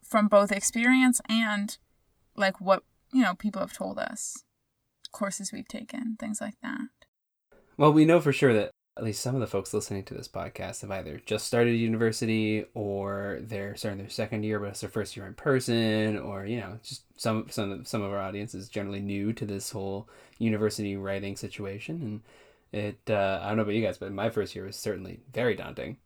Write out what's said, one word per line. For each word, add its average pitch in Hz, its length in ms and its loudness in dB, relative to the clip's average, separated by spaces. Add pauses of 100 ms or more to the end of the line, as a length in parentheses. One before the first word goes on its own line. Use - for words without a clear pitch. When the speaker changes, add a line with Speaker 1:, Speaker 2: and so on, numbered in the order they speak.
Speaker 1:
from 214 240 4
both 202 240 8
experience 247 760 4
and, 214 480 0 (600)
like, 190 260 0
what, 185 220 4 (280)
you 262 120 6
know, 185 100 2
people 196 280 -4
have - 120 -6
told 190 240 -6
us, - 460 -8 (680)
courses 196 400 -6
we've - 160 -12
taken, - 520 -8
things 214 200 -6
like 214 220 -8
that. - 200 -8 (960)
Speaker 2:
Well, 151 140 10
we 156 140 10
know 165 160 8
for 147 100 4
sure 135 220 6
that 104 160 4 (260)
at - 80 -6
least 110 180 -2
some 127 140 -2
of 131 60 0
the 104 60 -2
folks - 280 -2
listening 101 300 -4
to - 100 -12
this - 120 -12
podcast 92 540 -10
have 101 80 -12
either 82 340 -8
just 107 220 -2
started 120 280 4
university 110 1000 2
or 101 680 -4
they're 101 340 -8
starting 101 240 -6
their 95 100 -12
second 110 340 -4
year, 107 160 0
but 101 100 -6
it's - 120 -10
their 104 80 -6
first - 260 -4
year 98 120 -12
in 95 80 -14
person, 113 840 2
or, 98 300 -8
you 117 120 -2
know, 107 240 -10
just - 200 -14 (160)
some, 110 300 0
some, 98 360 -4
some 113 160 -4
of 98 100 -2
our 101 80 -2
audience 101 360 -6
is 98 140 -12
generally 101 320 -6
new 101 320 -2
to 110 120 -6
this 98 260 -6
whole 98 380 -6 (300)
university 107 580 0
writing 98 380 -4
situation. 104 680 -10 (720)
And 104 100 -2
it, 104 160 -6 (100)
uh, 98 340 2
I 98 60 -4
don't 107 80 2
know 110 60 2
about 104 120 0
you 113 100 2
guys, 92 140 -2
but 101 140 -8
my 104 180 0
first 101 240 -2
year 92 100 -8
was 101 100 -12
certainly 92 440 -8 (120)
very 123 240 0
daunting - 500 -10